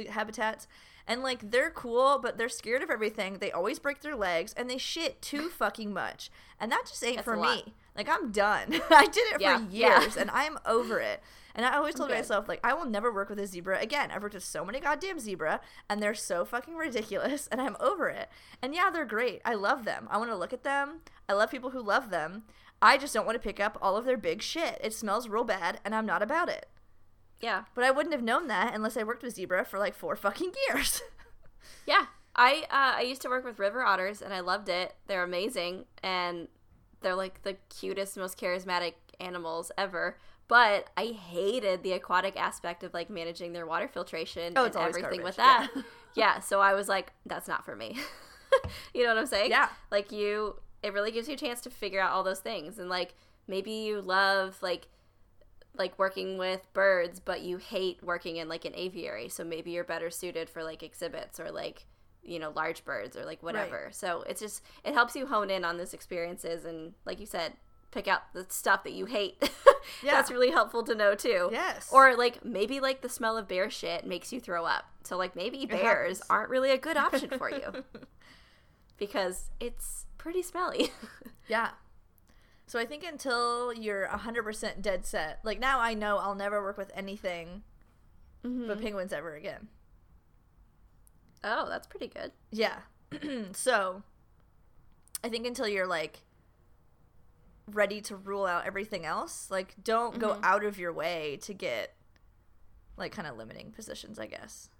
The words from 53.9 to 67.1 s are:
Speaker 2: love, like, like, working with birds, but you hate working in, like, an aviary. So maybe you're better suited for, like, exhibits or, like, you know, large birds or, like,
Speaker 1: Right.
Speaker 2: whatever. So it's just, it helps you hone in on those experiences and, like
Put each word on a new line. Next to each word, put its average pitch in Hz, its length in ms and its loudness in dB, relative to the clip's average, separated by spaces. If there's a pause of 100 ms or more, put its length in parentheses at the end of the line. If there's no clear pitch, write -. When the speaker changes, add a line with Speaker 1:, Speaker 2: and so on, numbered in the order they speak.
Speaker 2:
love, 190 600 4
like, 180 260 -2 (880)
like, 185 220 -2
working 190 400 0
with 185 360 -4
birds, 185 460 4
but 180 220 -4
you 180 160 -4
hate 185 460 -4
working 175 340 -4
in, 160 100 -6
like, 165 180 -6
an - 100 -8
aviary. 175 540 -8
So - 140 -8
maybe 165 280 -8
you're 170 120 -2
better 170 280 -4
suited 165 400 -6
for, 165 120 -10
like, 160 200 -10
exhibits - 560 -10
or, 165 120 -8
like, - 360 -10 (340)
you 170 160 -10
know, 156 140 -8
large 160 340 -4
birds 120 320 -8
or, 135 80 -8
like, 160 160 -12
Speaker 1:
Right. - 20 -16 (120)
Speaker 2:
whatever. 156 360 -6
So 175 360 -4
it's 180 120 -6
just, 214 220 -10 (220)
it - 100 -2
helps 294 220 4
you 269 100 -4
hone 208 240 0
in 185 160 0
on 170 120 -2
those 185 180 -8
experiences 170 680 -6
and, 165 300 -10 (120)
like 175 140 -8